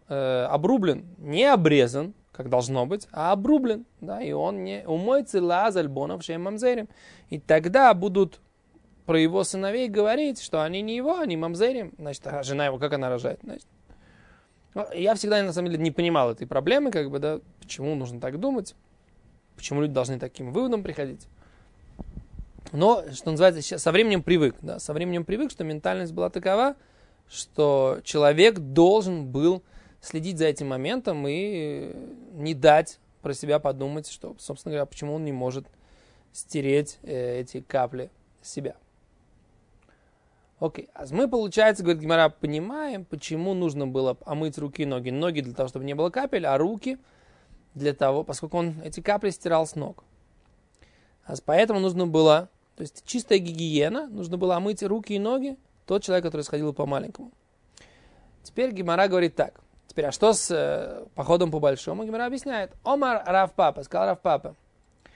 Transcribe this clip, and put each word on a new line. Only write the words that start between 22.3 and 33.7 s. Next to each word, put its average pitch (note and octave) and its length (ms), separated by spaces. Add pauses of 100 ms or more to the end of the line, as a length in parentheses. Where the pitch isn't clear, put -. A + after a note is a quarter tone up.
Но, F#3+ 300 (100)
что D#3+ 200
называется, E3 280
ща-, E3+ 180
со D#3+ 140
временем G3+ 300
привык, D#3+ 400
да, - 160
со - 160
временем E3+ 320
привык, B3 240
что - 140
ментальность E3 500
была F3 160
такова, G3+ 460 (520)
что C3+ 760
человек D#3 580
должен E3+ 640
был D#3 360 (380)
следить D#3+ 380
за D#3+ 80
этим D3 220
моментом D3 600
и D#3 640 (380)
не D#3 220
дать D3+ 440 (240)
про C#3+ 120
себя D3 240
подумать, C#3+ 520